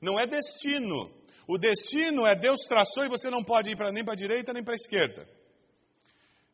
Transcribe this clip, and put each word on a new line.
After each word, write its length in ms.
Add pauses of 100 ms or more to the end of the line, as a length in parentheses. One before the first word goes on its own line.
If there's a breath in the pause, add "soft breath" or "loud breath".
Não 180
é 80
destino. 960 (240 loud breath)
O 120
destino 680
é 80
Deus 320
traçou 380
e 60
você 180
não 160
pode 260
ir 60
pra, 160
nem 100
pra 120
direita 360
nem 140
pra 100
esquerda. 540 (1300 soft breath)